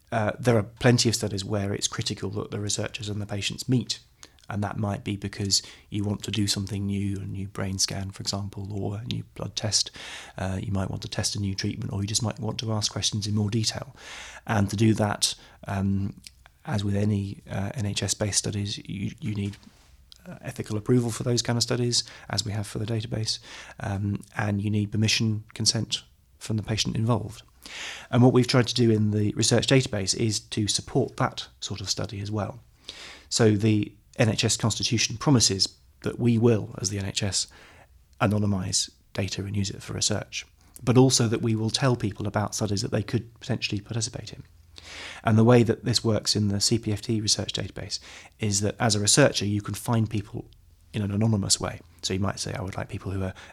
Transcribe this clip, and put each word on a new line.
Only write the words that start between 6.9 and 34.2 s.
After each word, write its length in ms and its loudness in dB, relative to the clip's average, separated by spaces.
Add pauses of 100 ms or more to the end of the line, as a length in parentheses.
a 40 -10
new 220 -8
brain 320 -6
scan, 320 -2
for 100 -16
example, 520 -6
or 240 -4
a 80 -8
new 180 -4 (120)
blood 200 -8
test. 360 0 (460)
Uh, 240 -4
you 120 -4
might 160 -2
want 140 -6
to 40 -10
test 300 -4
a 20 -2
new 160 -2
treatment, 380 -4
or 80 -2
you 60 -2
just 140 0
might 160 -2
want 200 -4
to 160 -4
ask 180 -2
questions 340 -2
in 80 -2
more 160 2
detail. 460 -2 (500)
And 240 2
to 60 -2
do 200 6
that, 380 0 (360)
um, 460 0 (500)
as 180 -2
with 140 0
any, 520 0
uh, 240 -4
N 120 -4
H 180 -2
S-based 340 0
studies, 420 -2
you, 320 -6 (100)
you 120 -4
need, 220 -4 (720)
uh, 140 -14
ethical 360 -6
approval 320 4
for 140 -6
those 180 2
kind 140 -2
of 80 0
studies, 400 0 (260)
as 160 -2
we 60 -4
have 160 -4
for 100 -8
the 80 -2
database, 540 -2 (400)
um, 420 -2 (160)
and 240 0
you 80 0
need 220 0
permission, 640 2
consent 500 -2 (360)
from 180 -4
the 60 -2
patient 340 -2
involved. 460 -2 (640)
And 120 4
what 120 10
we've 140 6
tried 200 4
to 60 -4
do 180 6
in 200 4
the 220 2
research 340 4
database 480 2
is 240 0
to 280 -2
support 500 -2
that 300 -2 (140)
sort 180 -8
of 100 -6
study 300 -4
as 120 -6
well. 280 -4 (680)
So 260 6
the 380 2 (240)
N 120 4